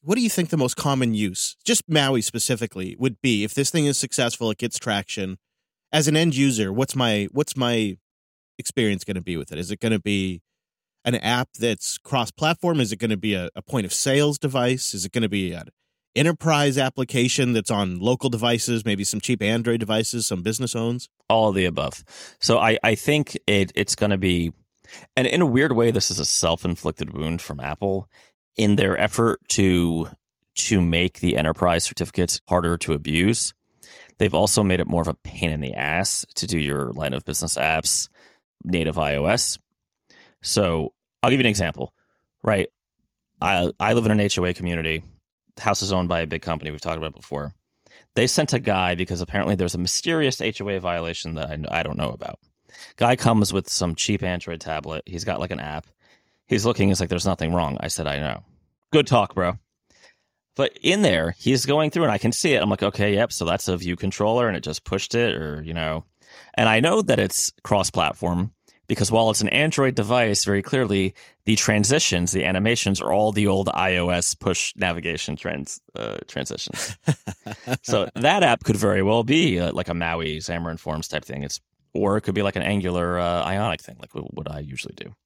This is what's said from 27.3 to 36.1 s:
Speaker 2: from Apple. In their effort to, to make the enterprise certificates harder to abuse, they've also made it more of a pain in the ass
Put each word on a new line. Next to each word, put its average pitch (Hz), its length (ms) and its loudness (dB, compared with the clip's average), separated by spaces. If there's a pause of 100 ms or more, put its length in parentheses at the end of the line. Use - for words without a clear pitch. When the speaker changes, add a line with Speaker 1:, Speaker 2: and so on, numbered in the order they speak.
Speaker 2:
from 73 180 -12
Apple. 95 500 -4 (460)
In 104 200 4
their 98 220 2
effort 110 420 2 (100)
to, 87 600 2 (460)
to - 260 2
make 85 380 2
the 71 180 2
enterprise 82 460 2
certificates - 680 -2
harder 85 280 2
to - 160 -2
abuse, 80 600 0 (640)
they've 104 160 2
also 104 300 4
made 92 160 4
it 82 80 -2
more 82 160 0
of 80 40 -2
a 82 60 -4
pain - 380 -6
in 76 80 -4
the 67 160 -8
ass 80 580 -2